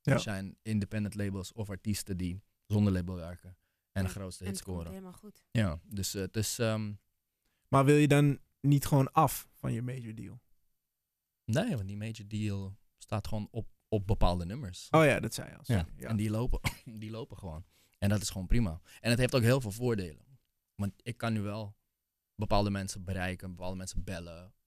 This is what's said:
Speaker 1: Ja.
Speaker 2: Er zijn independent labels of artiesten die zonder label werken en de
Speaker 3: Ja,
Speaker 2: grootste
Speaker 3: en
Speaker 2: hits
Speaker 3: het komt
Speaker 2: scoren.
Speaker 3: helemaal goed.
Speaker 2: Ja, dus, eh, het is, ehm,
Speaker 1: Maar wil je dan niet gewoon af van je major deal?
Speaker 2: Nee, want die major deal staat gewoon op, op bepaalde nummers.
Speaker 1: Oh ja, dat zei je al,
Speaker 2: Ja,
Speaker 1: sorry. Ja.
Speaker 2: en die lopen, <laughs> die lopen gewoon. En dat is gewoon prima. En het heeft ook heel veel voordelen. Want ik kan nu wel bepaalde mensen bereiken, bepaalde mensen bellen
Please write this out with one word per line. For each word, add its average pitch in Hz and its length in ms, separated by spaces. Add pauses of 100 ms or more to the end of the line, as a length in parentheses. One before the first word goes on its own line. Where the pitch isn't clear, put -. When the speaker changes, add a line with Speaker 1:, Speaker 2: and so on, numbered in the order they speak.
Speaker 1:
Ja. 139 120
Speaker 2:
Er 120 80
zijn 98 420
independent 104 520
labels 98 380
of 104 180
artiesten 98 460
die 90 260 (240)
zonder 104 260
label 90 220
werken 90 420 (360)
en 98 100
de 95 60
Speaker 3:
Ja, - 60
Speaker 2:
grootste 95 300
Speaker 3:
en 92 40
Speaker 2:
hits 98 120
Speaker 3:
het - 80
komt 90 100
Speaker 2:
scoren. 85 200
Speaker 3:
helemaal 185 200
goed. - 320
Speaker 2:
Ja, 92 340
dus, 98 300
eh, 104 80
het 92 140
is, 107 220
ehm, 110 340 (760)
Speaker 1:
Maar 135 160
wil 147 120
je 147 120
dan 143 300 (220)
niet 143 260
gewoon 135 260
af - 360 (100)
van 127 140
je 117 100
major 123 320
deal? 110 260 (1040)
Speaker 2:
Nee, 175 320
want 95 120
die 101 80
major 107 320
deal 101 480 (220)
staat - 300
gewoon 104 220
op, - 180 (200)
op 101 180
bepaalde 90 380
nummers. 92 460
Speaker 1:
Oh 160 140
ja, 127 160
dat - 140
zei - 140
je - 80
al, - 100
Speaker 2:
Ja, 113 120
Speaker 1:
sorry. 82 180
Ja. 123 120
Speaker 2:
en 117 80
die 107 140
lopen, 117 320
<laughs> - 400
die 110 80
lopen 110 260
gewoon. 85 280 (340)
En 101 100
dat 104 140
is - 80
gewoon 92 160
prima. 92 340 (200)
En 117 100
het 117 80
heeft 127 160
ook 127 80
heel 123 180
veel 110 100
voordelen. 113 680 (360)
Want 101 180 (100)
ik 120 140
kan 117 160
nu 110 80
wel 104 360 (580)
bepaalde 104 360
mensen 98 340
bereiken, 92 460
bepaalde 90 260
mensen 92 280
bellen 87 500 (120)